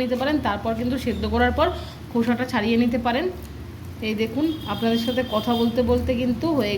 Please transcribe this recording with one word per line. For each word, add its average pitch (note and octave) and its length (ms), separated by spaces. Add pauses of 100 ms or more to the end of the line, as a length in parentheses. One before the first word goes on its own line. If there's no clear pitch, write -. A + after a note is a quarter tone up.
নিতে B3 180
পারেন, D4 140 (120)
তারপর G3+ 320
কিন্তু B3 160 (100)
সেদ্ধ G3+ 180 (100)
করার A#3+ 260
পর D#4+ 80 (420)
খোসাটা A#3 360
ছাড়িয়ে A3+ 380
নিতে A#3+ 220
পারেন। B3 200 (840)
এই G#3+ 140
দেখুন, A3+ 240 (280)
আপনাদের A3+ 320
সাথে B3 160 (120)
কথা G#3+ 180 (100)
বলতে A#3 180 (100)
বলতে B3 220 (100)
কিন্তু B3+ 260 (120)
হয়ে G#3 180